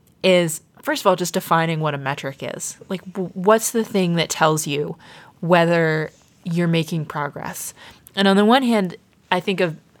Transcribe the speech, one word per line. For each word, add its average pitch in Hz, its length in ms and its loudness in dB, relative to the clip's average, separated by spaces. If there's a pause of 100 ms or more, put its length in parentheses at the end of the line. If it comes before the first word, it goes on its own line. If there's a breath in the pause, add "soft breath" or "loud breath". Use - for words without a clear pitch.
(220)
is, 175 380 2 (220)
first 294 200 -4
of - 40 -2
all, 185 100 4
just 175 180 -4
defining 165 460 0
what 151 140 -2
a 139 40 -6
metric 139 440 -8
is. - 340 -10 (120)
Like, 185 240 -8
w-, 185 220 -8
what's 214 360 2
the 226 140 -2
thing 180 320 0
that 165 140 0
tells 156 360 2
you 143 300 -4 (440 loud breath)
whether 165 720 2 (340)
you're 170 240 0
making 160 380 -2
progress? - 640 -10 (420 loud breath)
And 196 140 2
on 196 80 6
the 208 80 6
one 247 180 4
hand, 214 340 0 (340)
I 180 100 0
think 185 200 -2
of 160 160 0 (240)